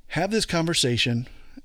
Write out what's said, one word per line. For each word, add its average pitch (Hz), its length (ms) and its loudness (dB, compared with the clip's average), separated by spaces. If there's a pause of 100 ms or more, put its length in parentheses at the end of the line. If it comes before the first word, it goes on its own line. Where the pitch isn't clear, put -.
have 185 240 0
this 214 140 2
conversation, 127 840 2 (380)